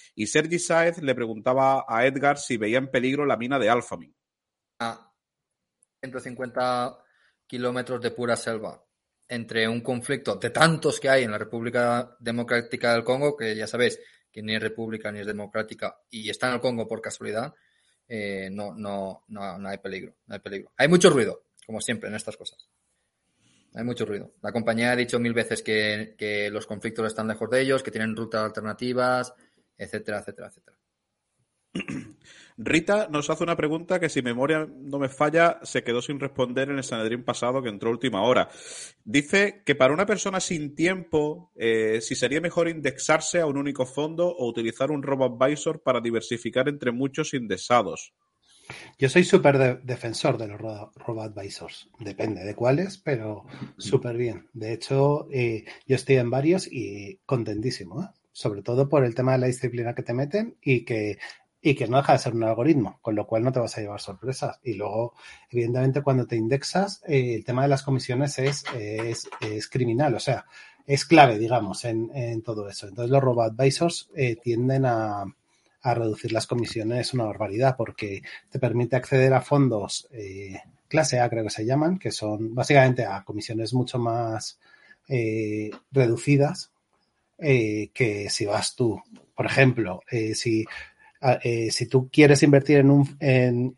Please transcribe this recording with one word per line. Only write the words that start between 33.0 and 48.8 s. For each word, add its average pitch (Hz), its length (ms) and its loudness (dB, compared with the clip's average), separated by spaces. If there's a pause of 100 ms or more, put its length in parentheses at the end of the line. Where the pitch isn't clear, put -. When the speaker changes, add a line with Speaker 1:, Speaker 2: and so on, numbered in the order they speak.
Speaker 1:
nos 147 180 -4
hace 160 160 -2
una 165 100 0
pregunta 165 460 -2
que, 165 80 0
si 135 140 -2
memoria 139 440 0
no 139 320 -10
me 135 120 -2
falla, 160 520 2
se - 220 -4
quedó 120 160 0
sin 139 180 -8
responder 131 520 -2
en 139 80 -4
el 131 60 -6
Sanedrín 113 380 -4
pasado, 123 400 -2
que 120 60 -6
entró 107 220 -4
a - 20 2
última 110 300 -2
hora. 117 260 4 (560)
Dice 170 600 2
que 147 80 4
para 135 180 6
una 185 140 2
persona 196 340 -2
sin 151 340 -4
tiempo, 165 800 -2
eh, 113 460 2
si 123 140 -6
sería 127 260 0
mejor 170 300 0
indexarse 156 680 0
a 160 60 2
un 139 120 -2
único 139 260 -2
fondo 160 440 -2
o 131 200 -4
utilizar 117 420 -2
un 143 120 -4
robo-advisor 135 800 0
para 127 180 2
diversificar 117 720 -2
entre 131 220 -2
muchos 139 420 -4
indexados. 104 800 0 (840)